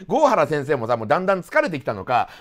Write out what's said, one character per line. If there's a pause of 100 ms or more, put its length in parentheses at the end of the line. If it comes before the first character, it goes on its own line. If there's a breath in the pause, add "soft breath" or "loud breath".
郷
原
先
生
も
さ、
も
う
だ
ん
だ
ん
疲
れ
て
き
た
の
か、 (120 loud breath)